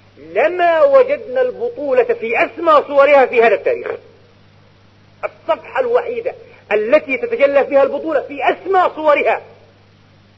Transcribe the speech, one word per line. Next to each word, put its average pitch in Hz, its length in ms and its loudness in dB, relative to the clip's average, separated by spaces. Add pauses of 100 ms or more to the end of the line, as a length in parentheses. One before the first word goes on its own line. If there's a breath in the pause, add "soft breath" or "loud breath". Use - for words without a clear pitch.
(320)
لما 330 500 0
وجدنا 262 580 2
البطولة 247 640 -2
في 233 400 -2
أسمى 320 420 2
صورها 277 400 4
في 226 160 2
هذا 220 120 4
التاريخ." 127 340 -4 (1400)
الصفحة - 560 -6
الوحيدة 240 540 -4 (380 loud breath)
التي 220 440 0
تتجلى 247 500 0
فيها 277 160 2
البطولة 285 380 -2
في 285 220 -12
أسمى 359 520 0
صورها، 294 480 0 (960)